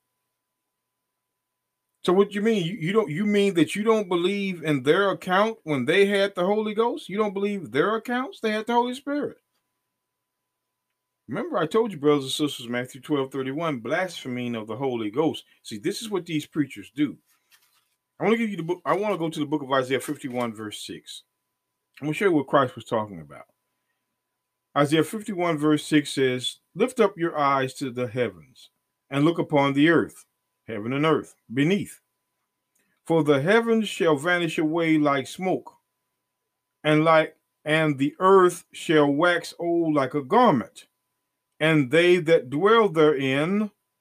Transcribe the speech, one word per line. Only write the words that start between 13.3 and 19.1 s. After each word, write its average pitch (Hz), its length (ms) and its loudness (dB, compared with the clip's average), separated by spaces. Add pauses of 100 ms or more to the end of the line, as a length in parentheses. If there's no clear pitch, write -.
thirty-one, 135 480 -4
blaspheming 123 760 -6
of 110 120 -8
the 110 80 -8
Holy 120 340 -4
Ghost. 143 360 -2 (180)
See, 113 140 -12
this 180 240 -6
is 226 80 -12
what 180 160 -6
these 156 200 -6
preachers 131 480 -8
do. 135 240 -4 (1040)
I 156 60 -6
wanna 220 120 2
give 226 120 -4
you 190 80 -8
the 165 60 -8
book. 170 220 -6
I 151 100 2
wanna 202 220 -2